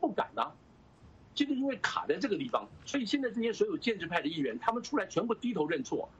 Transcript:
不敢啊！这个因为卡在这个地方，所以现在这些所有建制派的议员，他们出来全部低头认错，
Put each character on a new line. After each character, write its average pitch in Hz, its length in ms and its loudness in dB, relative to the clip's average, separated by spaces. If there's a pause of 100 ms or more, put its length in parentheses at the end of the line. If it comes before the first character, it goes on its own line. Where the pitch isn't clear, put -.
不 320 120 4
敢 - 240 0
啊！ 131 180 0 (800)
这 285 100 2
个 285 80 0
因 269 140 0
为 262 120 0
卡 - 280 -2
在 233 100 2
这 247 120 0
个 190 100 2
地 135 80 -2
方， 104 220 0 (160)
所 285 160 -2
以 233 40 0
现 277 160 2
在 254 80 0
这 226 140 -2
些 226 100 2
所 208 140 4
有 180 100 -2
建 214 220 0
制 170 80 -4
派 165 160 2
的 139 60 -2
议 165 100 -2
员， 123 220 0
他 - 100 4
们 233 100 -2
出 277 160 -4
来 196 100 2
全 196 200 0
部 233 80 0
低 240 180 -2
头 156 140 2
认 160 160 0
错， - 260 -4 (120)